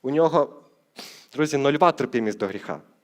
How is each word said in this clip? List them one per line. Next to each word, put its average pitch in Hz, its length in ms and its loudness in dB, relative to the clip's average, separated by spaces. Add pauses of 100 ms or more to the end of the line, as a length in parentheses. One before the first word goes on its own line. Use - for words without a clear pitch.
У 131 80 -4
нього, 156 520 2 (680)
друзі, 147 240 0
нульова 151 360 4
терпімість 120 460 -2
до 101 80 -2
гріха. 92 340 -8 (240)